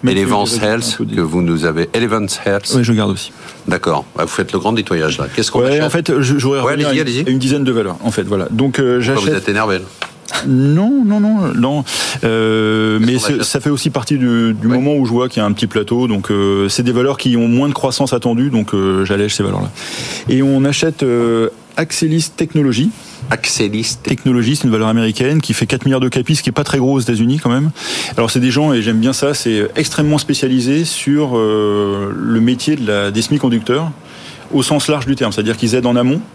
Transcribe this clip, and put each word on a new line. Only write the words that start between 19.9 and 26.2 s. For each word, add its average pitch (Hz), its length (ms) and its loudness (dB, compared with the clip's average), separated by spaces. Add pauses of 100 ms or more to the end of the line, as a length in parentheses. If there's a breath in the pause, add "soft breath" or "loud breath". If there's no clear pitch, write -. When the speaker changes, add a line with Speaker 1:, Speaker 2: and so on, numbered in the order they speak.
Speaker 1:
Et 131 140 2
on 135 220 4
achète, 147 380 0
euh, 117 460 2 (280)
Axelis 156 600 -2
Technologies. 151 540 0 (400 loud breath)
Speaker 2:
Axelis - 720 -2
Tech- 131 160 -2
Speaker 1:
Technologies, 127 380 2
c'est - 80 -4
une 123 60 4
valeur 110 180 2
américaine 117 520 2
qui - 140 -2
fait - 120 0
quatre - 180 -2
milliards 135 160 2
de 127 80 0
capi, 127 280 0